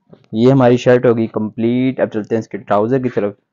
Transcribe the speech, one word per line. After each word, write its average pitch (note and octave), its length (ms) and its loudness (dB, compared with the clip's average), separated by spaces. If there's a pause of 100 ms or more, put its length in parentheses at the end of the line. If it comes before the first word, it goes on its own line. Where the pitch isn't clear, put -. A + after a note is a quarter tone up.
(340)
ये A#2+ 160 4
हमारी B2+ 280 4
shirt B2 280 2
होगी A2+ 220 2
complete। A#2 720 -4
अब G#2 80 -2
चलते G#2+ 260 -6
हैं A2+ 60 -2
इसके - 200 -10
trouser A2+ 380 -2
की B2+ 120 -4
तरफ। G#2 260 -4 (160)